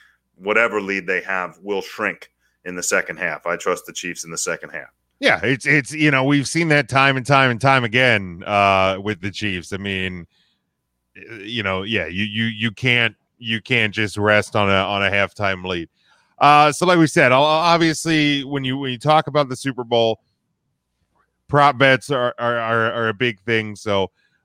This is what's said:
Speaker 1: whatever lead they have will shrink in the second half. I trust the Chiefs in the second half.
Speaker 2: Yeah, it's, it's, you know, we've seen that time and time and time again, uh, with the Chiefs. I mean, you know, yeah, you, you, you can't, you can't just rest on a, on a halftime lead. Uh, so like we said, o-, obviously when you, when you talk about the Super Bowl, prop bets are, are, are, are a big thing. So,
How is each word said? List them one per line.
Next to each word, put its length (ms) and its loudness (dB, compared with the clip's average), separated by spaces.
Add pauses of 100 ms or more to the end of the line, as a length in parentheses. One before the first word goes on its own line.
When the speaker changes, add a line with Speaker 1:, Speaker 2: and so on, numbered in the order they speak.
(360)
Speaker 1:
whatever 440 0
lead 260 -6
they 160 -2
have 400 -8
will 180 -6
shrink 500 -8 (340)
in 120 -10
the 60 -8
second 360 -2
half. 280 -6
I 100 -2
trust 300 -4
the 60 -18
Chiefs 320 -12
in 60 -16
the 80 -10
second 320 -8
half. 180 -14 (320)
Speaker 2:
Yeah, 220 2
it's, 220 -2
it's, 280 2
you 180 2
know, 140 2
we've 240 2
seen 200 -2
that 200 2
time 280 2
and 80 -6
time 260 4
and 100 -4
time 240 2
again, 600 0
uh, 560 4
with 200 -4
the 80 -6
Chiefs. 420 -8
I 60 -6
mean, 480 -6 (880)
you 480 -10
know, 200 -2
yeah, 240 -4
you, 180 -6
you, 200 -4
you 280 -4
can't, 420 0 (240)
you 240 -6
can't 320 0
just 240 -4
rest 380 2
on 120 2
a, 60 4
on 280 0
a 80 2
halftime 540 -2
lead. 240 -4 (500)
Uh, 340 6
so 120 -2
like 140 4
we 80 6
said, 260 4
o-, 80 6
obviously 1040 2
when 200 -6
you, 120 -4
when 140 -6
you 80 -8
talk 300 2
about 200 0
the 80 -8
Super 280 -6
Bowl, 360 2 (1300)
prop 300 4
bets 320 4
are, 280 0
are, 200 -2
are, 340 0
are 160 -2
a 60 -2
big 280 -4
thing. 340 -2
So, 340 -2 (340)